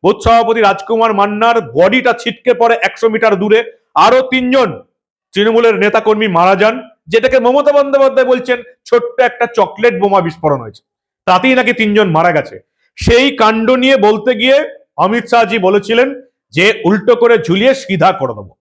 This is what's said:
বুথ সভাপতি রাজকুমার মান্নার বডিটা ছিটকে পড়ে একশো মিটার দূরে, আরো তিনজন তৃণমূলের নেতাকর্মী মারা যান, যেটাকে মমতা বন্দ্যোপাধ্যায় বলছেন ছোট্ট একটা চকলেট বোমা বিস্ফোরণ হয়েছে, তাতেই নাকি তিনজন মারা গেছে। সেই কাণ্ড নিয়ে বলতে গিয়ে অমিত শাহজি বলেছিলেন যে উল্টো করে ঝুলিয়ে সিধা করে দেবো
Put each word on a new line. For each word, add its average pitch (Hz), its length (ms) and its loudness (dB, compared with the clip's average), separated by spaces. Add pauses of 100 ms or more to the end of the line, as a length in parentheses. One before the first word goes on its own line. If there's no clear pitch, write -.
বুথ 202 220 0
সভাপতি 226 380 2
রাজকুমার 220 520 0
মান্নার 208 440 0 (140)
বডিটা 202 420 2
ছিটকে 240 400 -4
পড়ে 233 280 2
একশো 190 280 -4
মিটার 220 260 0
দূরে, 208 240 0 (360)
আরো 220 240 4 (100)
তিনজন 254 400 0 (640)
তৃণমূলের 226 440 2
নেতাকর্মী 214 520 0
মারা 180 260 2
যান, 214 200 0 (320)
যেটাকে 226 320 0
মমতা 277 340 0
বন্দ্যোপাধ্যায় 269 580 0
বলছেন 247 260 -2 (280)
ছোট্ট 240 360 -2
একটা 240 240 0 (100)
চকলেট 214 440 0
বোমা 196 220 0
বিস্ফোরণ 156 400 -4
হয়েছে, 110 220 -18 (440)
তাতেই 254 280 2
নাকি 247 180 0
তিনজন 208 360 0
মারা 165 220 0
গেছে। 156 240 -4 (420)
সেই 247 380 2
কাণ্ড 220 400 0
নিয়ে 262 220 2
বলতে 214 380 0
গিয়ে 254 220 0 (400)
অমিত 214 300 -2
শাহজি 226 320 0
বলেছিলেন 208 500 0 (440)
যে 170 120 0 (200)
উল্টো 208 300 0
করে 233 240 2
ঝুলিয়ে 208 360 0
সিধা 190 380 0
করে 131 220 -6
দেবো 98 260 -18